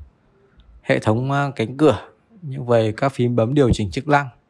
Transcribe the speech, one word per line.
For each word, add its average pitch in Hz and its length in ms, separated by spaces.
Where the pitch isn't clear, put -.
Hệ 135 160
thống, 123 340
à, 139 240
cánh 113 200
cửa, 139 220
những 135 240
về 113 300
các 139 120
phím 123 280
bấm 117 180
điều 135 180
chỉnh 101 180
chức 131 180
năng, 143 200